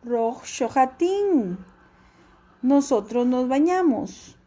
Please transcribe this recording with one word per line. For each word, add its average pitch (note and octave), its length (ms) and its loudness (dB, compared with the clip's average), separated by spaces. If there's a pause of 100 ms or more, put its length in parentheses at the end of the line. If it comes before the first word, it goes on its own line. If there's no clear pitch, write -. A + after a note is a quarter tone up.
Roj, A#3 440 -4
shohatin. C4+ 1120 0 (1040)
Nosotros B3 640 0
nos B3+ 200 0
bañamos. D4+ 1000 0